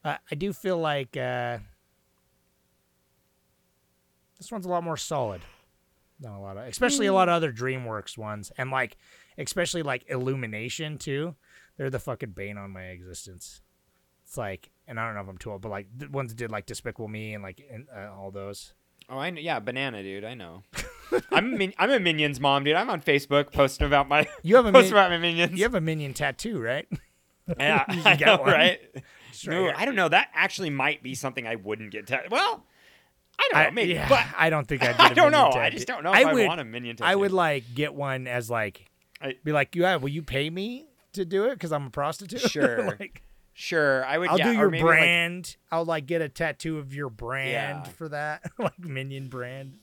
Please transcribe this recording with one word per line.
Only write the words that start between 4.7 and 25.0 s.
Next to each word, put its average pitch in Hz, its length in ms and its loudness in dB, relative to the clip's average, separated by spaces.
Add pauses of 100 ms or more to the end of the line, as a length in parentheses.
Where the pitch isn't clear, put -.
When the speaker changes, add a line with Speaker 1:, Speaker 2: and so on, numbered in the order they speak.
Speaker 1:
more 165 120 -4
solid 110 460 -6 (800)
than 117 120 -16
a 98 80 -14
lot 98 160 -14
of, 113 100 -12
especially 226 400 0
a 196 60 4
lot 185 160 6
of 175 60 4
other 160 180 0
DreamWorks 120 640 -6
ones, 107 400 -10
and, 131 140 -6
like, 127 260 -2 (400)
especially, 165 460 -4
like, 135 260 -4
Illumination 127 880 -6
too. 151 360 -6 (420)
They're 135 140 -6
the 131 100 -6
fucking 117 300 -10
bane 101 280 -10
on 98 140 -14
my 92 140 -14
existence. 90 760 -18 (640)
It's - 120 -18
like, 101 340 -10 (160)
and 117 120 -10
I 113 80 -4
don't 110 80 -8
know 101 80 -8
if 95 60 -12
I'm 92 100 -16
too 107 140 -12
old, 98 100 -12
but, 110 80 -10
like, 98 160 -8 (100)
the 143 120 -14
ones 139 220 -8
that 110 60 -14
did, 117 140 -8
like, 107 160 -8
Despicable 110 420 -10
Me 107 260 -10
and, 101 80 -12
like, 95 280 -16
and, 120 240 -16
uh, 101 220 -14
all 98 140 -14
those. 98 440 -12 (340)
Speaker 2:
Oh, 131 100 -10
I 165 120 -4
kn-, 156 120 -10
yeah, 156 180 -2
Banana, 123 420 -4
dude, 98 220 -8
I 117 100 -10
know. 92 280 -16 (340)
<laughs> - 360 -4
I'm 240 220 2
a - 20 -4
Min-, 196 220 -2
I'm 208 120 2
a 262 100 6
Minions 151 400 0
mom, 139 240 2
dude. 151 120 4
I'm 240 140 0
on 170 100 -2
Facebook 143 520 2
posting 143 340 2
about 139 220 4
my 147 200 4 (140)
Speaker 1:
You 196 140 6
have 247 100 8
a 202 60 2
Speaker 2:
<laughs> - 0 -
posting 190 220 10
Speaker 1:
Min-, 196 100 10